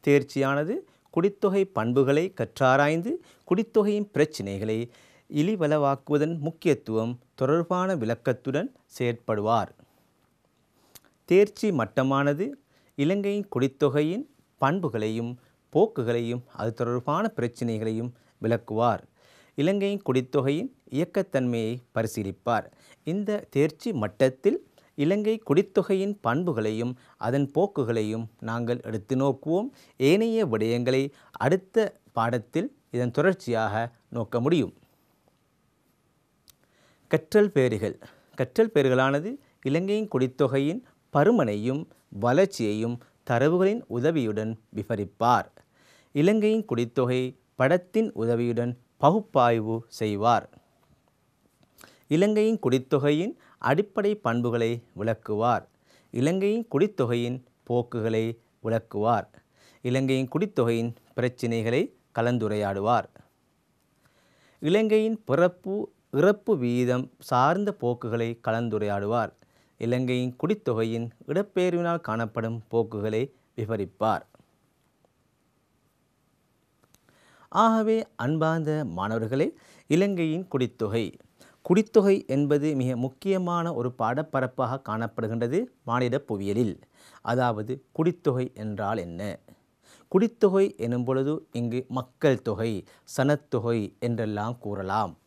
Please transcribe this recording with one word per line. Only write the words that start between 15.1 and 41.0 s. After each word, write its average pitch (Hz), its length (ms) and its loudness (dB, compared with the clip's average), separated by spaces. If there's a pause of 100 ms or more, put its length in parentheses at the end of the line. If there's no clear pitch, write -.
போக்குகளையும் 120 680 0 (120)
அது 113 200 -4
தொடர்பான 135 640 -2
பிரச்சினைகளையும் 117 760 -4 (300)
விளக்குவார். 113 640 0 (520)
இலங்கையின் 196 460 -2 (120)
குடித்தொகையின் 143 580 -2 (180)
இயக்கத்தன்மையை 123 920 -2 (100)
பரிசீலிப்பார். 110 760 -4 (380)
இந்த 208 460 -4
தேர்ச்சி 156 440 -2
மட்டத்தில் 131 720 0 (300)
இலங்கை 208 520 0
குடித்தொகையின் 190 720 0
பண்புகளையும் 117 760 -2 (200)
அதன் 139 380 0
போக்குகளையும் 113 680 0 (140)
நாங்கள் 117 440 -4
எடுத்து 110 320 -4
நோக்குவோம். 151 540 -2 (280)
ஏனைய 214 480 2
விடயங்களை 120 680 0 (200)
அடுத்த - 680 0 (120)
பாடத்தில் 120 640 -2 (160)
இதன் 120 200 -2
தொடர்ச்சியாக 120 800 -2 (180)
நோக்க 117 320 -4
முடியும். 135 320 0 (2250)
கற்றல் 208 440 2
பேறுகள். 113 480 0 (360)
கற்றல் 220 380 0
பேறுகளானது 139 640 2 (260)
இலங்கையின் 190 440 -2
குடித்தொகையின் 139 720 0 (320)